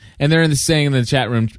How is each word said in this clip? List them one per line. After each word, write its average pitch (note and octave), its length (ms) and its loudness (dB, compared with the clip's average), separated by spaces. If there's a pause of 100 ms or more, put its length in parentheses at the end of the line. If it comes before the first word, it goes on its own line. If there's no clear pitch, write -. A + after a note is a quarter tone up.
(200)
And C#3+ 120 0
they're E3 120 4
in D#3+ 80 2
the, C#3+ 60 0
saying D3+ 300 0
in C#3+ 60 -2
the B2+ 140 0
chat B2+ 240 -2
room, A2+ 180 0 (100)